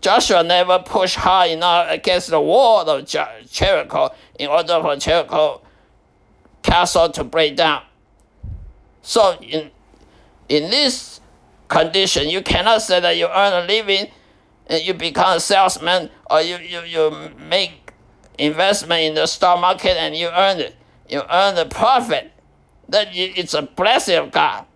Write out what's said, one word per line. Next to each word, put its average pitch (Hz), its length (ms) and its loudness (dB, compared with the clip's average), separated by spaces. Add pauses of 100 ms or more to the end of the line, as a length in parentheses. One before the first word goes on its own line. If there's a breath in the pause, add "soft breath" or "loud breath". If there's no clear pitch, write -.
Joshua 190 420 2
never 180 360 2
pushed 185 360 -2
hard 185 340 2
enough 170 400 0
against 180 400 -2
the 160 100 2
wall 196 480 4
of 139 180 -2
Jer-, 147 440 -6
Jericho 156 640 -2 (260 loud breath)
in 143 100 -8
order 160 340 0
for 156 140 -2
Jericho 151 680 0 (1000 soft breath)
castle 170 480 2
to 151 140 -8
break 151 320 -2
down. 156 260 0 (1200)
So 196 400 2
in, 151 300 -8 (760 soft breath)
in 147 200 0
this 262 520 -2 (460)
condition, 165 640 0
you 180 120 -2
cannot 214 400 2
say 180 180 2
that 175 180 0
you 170 100 0
earn 185 360 2
a - 20 -6
living 202 420 0 (600 soft breath)
and 160 160 -2
you 185 100 -4
become 165 440 0
a - 20 0
salesman 180 720 0 (200)
or 156 120 4
you, 175 160 -4
you, 175 240 -12
you 156 560 -2
make 170 560 -6 (440)
investment 170 640 0
in 156 140 -2
the 156 100 0
stock 175 340 2
market 185 380 0
and 160 180 -4
you 170 120 -4
earn 180 320 0
it. - 160 -8 (340 soft breath)
You 139 220 -6
earn 190 240 2
the 165 100 0
profit. 233 680 0 (580)
That 208 180 0
i-, 185 280 -6
it's 180 180 -6
a 151 100 -2
blessing 185 540 0
of 156 140 -4
God. 151 340 -2 (100)